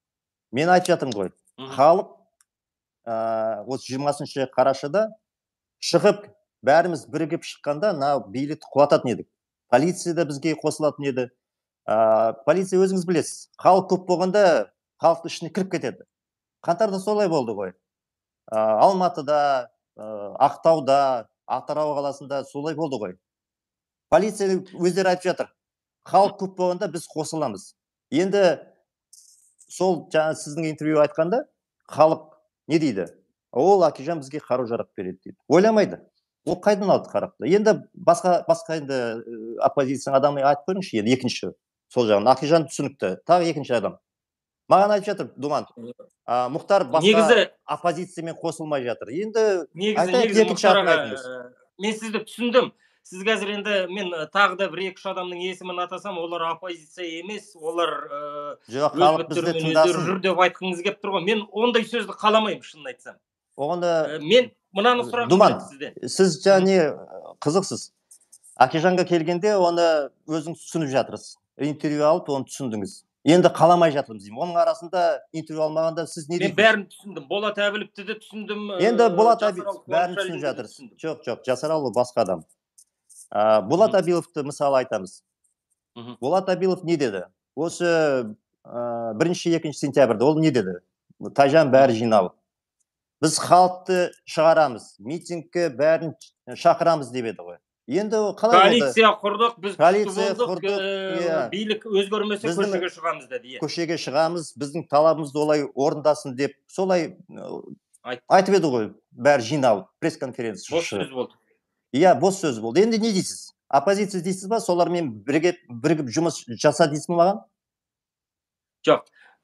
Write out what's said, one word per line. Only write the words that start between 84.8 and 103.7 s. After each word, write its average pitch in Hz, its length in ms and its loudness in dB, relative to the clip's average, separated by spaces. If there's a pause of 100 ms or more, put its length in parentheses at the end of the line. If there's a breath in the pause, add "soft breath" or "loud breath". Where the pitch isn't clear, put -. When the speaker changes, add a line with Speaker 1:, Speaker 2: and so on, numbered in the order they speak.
Speaker 1:
айтамыз. 101 360 -8 (760)
Speaker 2:
Мгм. 120 240 -16
Speaker 1:
Болат 185 260 -2
Әбілов 180 380 -2
не 170 100 0
деді? 110 280 -2 (340)
Осы, 156 800 0 (280)
а, 117 500 -8
бірінші, 170 420 -2
екінші 160 320 -6
сентябрьда 123 380 4
ол 156 140 4
не 156 120 4
деді? 95 280 -2 (560)
«Тайжан, 143 360 6
бәрі 131 200 8
Speaker 2:
Мгм. 110 80 -2
Speaker 1:
жиналып. 110 320 2 (920)
Біз 156 180 0
халықты 180 720 4 (180)
шығарамыз, 156 720 0
митингке 165 680 -6
бәрін 151 440 0 (340)
шақырамыз», — 160 640 0
деп 127 120 -6
еді 101 180 -8
ғой. 87 140 -18 (320)
Енді 202 280 -2
ол 208 180 -2
қалай 220 160 2
болды? 202 280 8
Speaker 2:
«Коалиция 220 300 6 (120)
құрдық, 220 380 0
біз 190 140 -6
күшті - 40 -12
Speaker 1:
«Коалиция 196 580 2
Speaker 2:
болдық, 226 120 -2
Speaker 1:
құрдық», 190 320 -4
Speaker 2:
э, 190 440 -6
Speaker 1:
иә. 160 260 -2
Speaker 2:
билік 208 360 -6
өзгермесе 208 640 -2
Speaker 1:
«Біздің 196 280 -2
Speaker 2:
көшеге 180 160 -4
шығамыз», — 156 380 -8
деді, 123 180 -12
иә. 127 140 -16
Speaker 1:
көшеге 160 360 -4